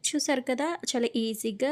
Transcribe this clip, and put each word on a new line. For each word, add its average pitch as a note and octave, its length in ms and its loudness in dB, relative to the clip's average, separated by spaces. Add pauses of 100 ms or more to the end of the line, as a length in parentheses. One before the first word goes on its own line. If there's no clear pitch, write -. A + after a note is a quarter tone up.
చూసారు C#4 400 0
కదా, C4 180 2 (220)
చాలా A#3 200 2 (160)
ఈజీగా A3 480 0